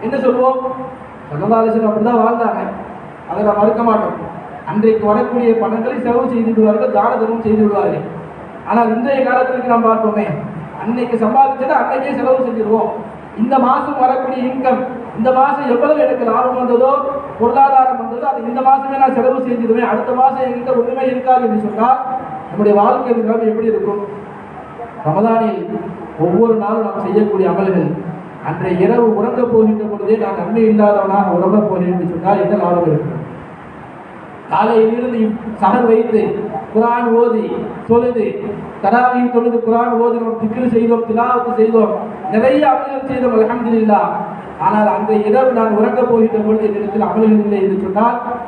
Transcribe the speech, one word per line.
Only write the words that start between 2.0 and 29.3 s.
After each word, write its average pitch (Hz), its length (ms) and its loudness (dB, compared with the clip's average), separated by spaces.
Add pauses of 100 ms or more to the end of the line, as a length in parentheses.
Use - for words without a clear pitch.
வாழ்ந்தாங்க, 233 380 0 (720)
அதை 185 120 -4
நாம் 208 160 0
மறுக்க 220 240 2
மாட்டோம். 220 360 0 (480)
அன்றைக்கு 214 400 2
வரக்கூடிய 240 480 2
பணங்களை 226 460 -2
செலவு 240 280 0
செய்து 226 240 0
விடுவார்கள், 214 400 2
தான 214 240 2
தர்மம் 220 260 -2
செய்து 214 200 2
விடுவார்கள். 196 420 0 (640)
ஆனால் 220 280 2
இன்றைய 269 280 0
காலத்திற்கு 254 480 0
நாம் 233 120 4
பார்ப்போமே, 214 420 0 (560)
அன்னைக்கு 233 340 -2
சம்பாதிச்சதை 262 640 2
அன்னைக்கே 269 340 -2
செலவு 254 320 2
செஞ்சிருவோம். 214 460 0 (460)
இந்த 254 200 2
மாசம் 269 420 0
வரக்கூடிய 254 480 0
இன்கம், 254 340 0 (340)
இந்த 233 160 2
மாசம் 277 380 2
எவ்வளவு 285 300 2
எனக்கு 254 240 0
லாபம் 254 320 0
வந்ததோ, 254 360 2 (460)
பொருளாதாரம் 262 640 4
வந்ததோ, 233 240 -6
அது - 160 -2
இந்த 247 180 -4
மாசமே 269 380 2
நான் 262 160 4
செலவு 254 240 2
செஞ்சிருவேன், 233 520 0
அடுத்த 240 220 -2
மாசம் 262 320 2
என்கிட்ட 247 280 -4
ஒண்ணுமே 254 340 0
இருக்காது 254 400 2
என்று 214 140 0
சொன்னால் 220 400 0 (480)
நம்முடைய 208 320 2
வாழ்க்கை 247 320 2
நிலைமை 226 340 0
எப்படி 220 200 0
இருக்கும்? 202 360 -2 (1040)
ரமதானில் 208 560 0 (600)
ஒவ்வொரு 214 340 2
நாளும் 214 300 -2
நாம் 202 220 -6
செய்யக்கூடிய 190 420 2
அமல்கள், 180 420 0 (560)
அன்றைய 175 380 -2
இரவு 233 220 4 (100)
உறங்கப் 240 360 0